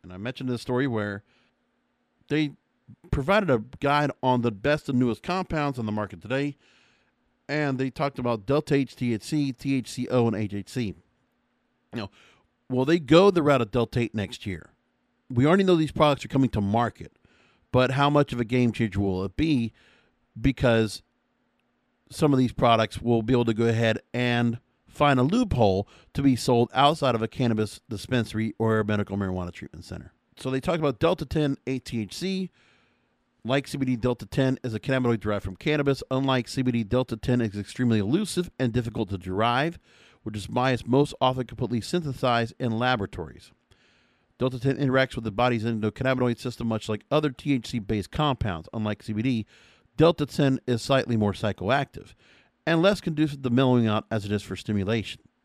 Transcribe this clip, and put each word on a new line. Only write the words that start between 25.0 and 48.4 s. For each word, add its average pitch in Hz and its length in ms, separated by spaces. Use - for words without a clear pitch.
a - 20
loophole 127 640
to 143 80
be 135 140
sold 120 380
outside 139 420
of 107 60
a 113 80
cannabis 110 500
dispensary 110 680
or 113 200
a 104 40
medical 104 320
marijuana 92 380
treatment - 320
center. - 260
So 131 160
they 135 80
talked 165 200
about 143 200
Delta 165 260
ten, 143 300
eight 131 200
T 117 160
H 98 120
C. 190 360
Like 135 240
C - 80
B 139 80
D, 127 100
Delta 120 300
ten 131 400
is 113 80
a 107 80
cannabinoid 123 400
derived 104 240
from 95 100
cannabis. 143 560
Unlike 131 380
C 139 120
B 123 120
D, 117 100
Delta 123 320
ten 123 240
is 104 180
extremely 113 420
elusive 175 600
and 123 140
difficult 113 380
to 98 60
derive, 110 600
which 107 120
is 101 140
why 123 220
it's 120 140
most 139 360
often 131 260
completely 117 320
synthesized 123 800
in 113 180
laboratories. 98 760
Delta 127 220
ten 131 160
interacts 131 400
with 117 80
the 110 80
body's 117 320
endocannabinoid 120 720
system, 120 300
much 110 220
like 107 200
other 151 200
T 139 240
H 123 140
C-based 107 440
compounds. 117 600